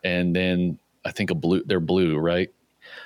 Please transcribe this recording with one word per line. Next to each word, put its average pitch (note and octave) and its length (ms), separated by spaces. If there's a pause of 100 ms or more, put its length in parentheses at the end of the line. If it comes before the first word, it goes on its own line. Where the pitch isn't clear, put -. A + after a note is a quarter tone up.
And F2 320
then F2+ 420 (280)
I - 60
think G2 200
a E2+ 40
blue, E2+ 300
they're F#2+ 140
blue, E2+ 380
right? E2+ 320 (560)